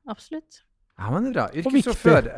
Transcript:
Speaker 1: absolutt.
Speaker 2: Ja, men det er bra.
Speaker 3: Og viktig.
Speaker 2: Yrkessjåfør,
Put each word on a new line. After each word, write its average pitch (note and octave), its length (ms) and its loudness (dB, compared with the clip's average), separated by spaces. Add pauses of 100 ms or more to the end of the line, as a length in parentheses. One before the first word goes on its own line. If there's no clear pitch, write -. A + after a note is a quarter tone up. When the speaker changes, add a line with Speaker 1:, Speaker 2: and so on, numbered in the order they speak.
Speaker 1:
absolutt. - 540 -14 (360)
Speaker 2:
Ja, G2 120 -6
men F3+ 140 -2
det C4 60 -4
er - 40 -6
bra. A#2 100 0
Speaker 3:
Og - 160 -6
viktig. C4 160 0
Speaker 2:
Yrkessjåfør, D#3+ 600 4